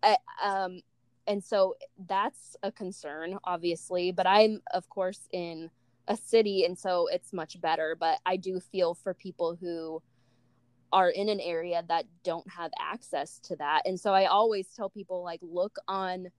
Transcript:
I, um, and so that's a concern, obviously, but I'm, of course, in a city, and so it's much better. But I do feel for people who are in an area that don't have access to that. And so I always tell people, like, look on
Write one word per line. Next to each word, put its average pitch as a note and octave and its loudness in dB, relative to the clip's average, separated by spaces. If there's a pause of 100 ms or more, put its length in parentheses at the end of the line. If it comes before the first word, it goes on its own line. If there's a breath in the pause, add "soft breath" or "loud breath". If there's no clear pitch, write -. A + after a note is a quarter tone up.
I, G3+ 6 (260)
um, F#3+ -2 (460)
and G3+ -2
so F#3+ 2 (320)
that's G3+ -4
a G3+ -4
concern, F3+ -10
obviously, F3 -2
but F3+ 2
I'm, G#3+ 6 (140)
of F#3 -2
course, F#3+ -6
in E3 -8 (380)
a A3+ 0
city, G#3 4
and F3 -2
so F3+ 0
it's - -4
much F3 -8
better. E3 0
But D#3+ 0
I F#3 0
do F#3 -4
feel F3 0
for F#3 -6
people E3+ -6
who E3 -8 (920)
are F#3 6
in G3+ -2
an G3+ 0
area E3+ -4
that E3 0 (180)
don't E3+ -4
have E3+ -10
access D#3+ -6
to - -10
that. D3 0
And F#3 -4
so G3 2
I F#3+ 6
always G#3 4
tell G3+ -8
people, F#3 -10
like, E3+ -10
look F3 -4 (100)
on F#3 -4 (100)